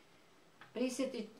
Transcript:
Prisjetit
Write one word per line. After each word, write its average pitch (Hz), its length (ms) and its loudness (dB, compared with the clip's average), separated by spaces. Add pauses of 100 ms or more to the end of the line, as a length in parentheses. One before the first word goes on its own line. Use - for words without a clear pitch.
(720)
Prisjetit 247 560 2 (120)